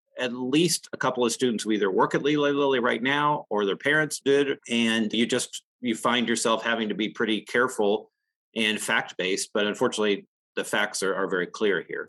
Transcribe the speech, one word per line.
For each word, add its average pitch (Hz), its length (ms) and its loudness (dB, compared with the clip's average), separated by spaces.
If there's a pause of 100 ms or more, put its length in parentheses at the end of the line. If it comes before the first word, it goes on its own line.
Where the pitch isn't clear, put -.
(200)
at 123 140 -2
least 135 600 0
a - 40 -8
couple 127 280 0
of 117 60 2
students 120 320 0
who 107 80 -2
either 101 200 2
work 135 240 2
at 139 100 0
Eli 147 240 2
Lilly 139 300 2
right 120 240 0
now 147 480 0
or 104 140 0
their 92 120 0
parents 147 460 0
did. 139 340 2 (100)
And 113 460 2
you 117 140 2
just, - 340 -4 (200)
you 120 120 -2
find 120 340 0
yourself 113 360 0
having 113 260 0
to 98 60 -2
be 104 140 -2
pretty 107 320 -2
careful 110 680 0 (460)
and 107 260 0
fact-based, 101 720 -2
but 104 140 2
unfortunately, 107 580 0 (300)
the 110 80 -4
facts 104 400 -2
are, 95 100 0
are 95 140 -2
very 90 180 -2
clear 95 420 0
here. - 220 -8